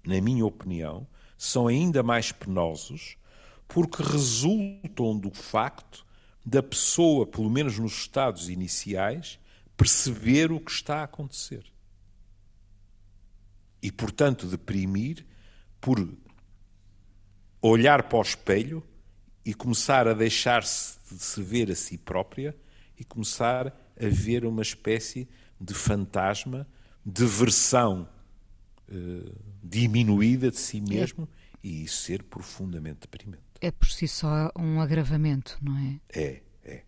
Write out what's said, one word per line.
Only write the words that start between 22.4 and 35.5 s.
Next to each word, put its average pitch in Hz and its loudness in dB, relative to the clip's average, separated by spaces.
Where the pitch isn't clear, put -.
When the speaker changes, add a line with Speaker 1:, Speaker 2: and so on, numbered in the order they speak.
Speaker 1:
e 123 -16
começar 123 -2
a - -8
ver 104 2
uma 113 -2
espécie 117 -4
de 98 -8
fantasma, 101 -2
de 104 2
versão, 107 4
eh, 90 -12
diminuída 113 4
de - -6
si - -6
Speaker 2:
É. - -6
Speaker 1:
mesmo, 107 -2
e 80 -8
isso - -6
ser 95 -6
profundamente 82 -10
deprimente. - -18
Speaker 2:
É 180 -4
por - 4
si - -4
só 156 -2
um 160 -2
agravamento, 151 0